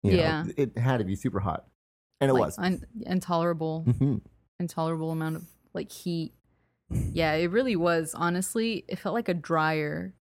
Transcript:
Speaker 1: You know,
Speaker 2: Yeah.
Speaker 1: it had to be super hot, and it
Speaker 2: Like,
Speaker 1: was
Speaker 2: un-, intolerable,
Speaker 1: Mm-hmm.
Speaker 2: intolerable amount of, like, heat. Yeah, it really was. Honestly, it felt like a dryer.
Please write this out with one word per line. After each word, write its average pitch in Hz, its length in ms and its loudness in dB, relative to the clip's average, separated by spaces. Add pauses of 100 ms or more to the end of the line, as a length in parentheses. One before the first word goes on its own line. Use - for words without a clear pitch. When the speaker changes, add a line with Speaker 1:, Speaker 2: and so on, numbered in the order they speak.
Speaker 1:
You 101 100 4
know, 175 60 6
Speaker 2:
Yeah. 160 260 2 (140)
Speaker 1:
it 135 180 0
had 123 220 2
to 110 60 0
be 95 120 -2
super 98 240 -2
hot, 92 240 -2 (560)
and 139 100 4
it 131 40 6
Speaker 2:
Like, 123 100 6
Speaker 1:
was - 140 -4
Speaker 2:
un-, 185 260 0 (220)
intolerable, 165 840 0
Speaker 1:
Mm-hmm. 131 280 2 (440)
Speaker 2:
intolerable 160 500 -2
amount 160 260 -2
of, 165 80 -12 (300)
like, - 160 -6
heat. 170 420 -4 (580)
Yeah, 160 440 0
it 170 160 2
really 233 260 2
was. 165 380 2
Honestly, 185 720 0
it 185 100 -6
felt 185 160 -4
like 233 140 -2
a 180 60 2
dryer. 156 800 0 (200)